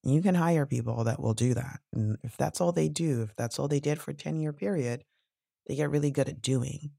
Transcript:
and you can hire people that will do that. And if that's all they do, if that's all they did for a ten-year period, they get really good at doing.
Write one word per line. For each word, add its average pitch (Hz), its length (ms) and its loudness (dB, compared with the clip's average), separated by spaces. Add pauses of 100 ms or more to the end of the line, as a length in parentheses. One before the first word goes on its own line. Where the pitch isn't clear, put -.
and 135 100 4
you 160 80 4
can 185 140 4
hire 165 280 4
people 117 400 -2
that 113 160 0
will 110 140 2
do 123 200 2
that. - 260 -6 (120)
And 110 300 0
if 117 140 -10
that's 151 240 -2
all 175 120 2
they 160 160 2
do, 147 340 0
if 104 140 -8
that's 120 220 -4
all 139 100 0
they 143 120 2
did 147 200 -2
for - 120 -10
a - 20 -6
ten-year 156 380 -4
period, 147 520 -2 (640)
they 143 80 -4
get 147 160 0
really 147 200 2
good 139 180 0
at 131 120 -10
doing. 135 580 -2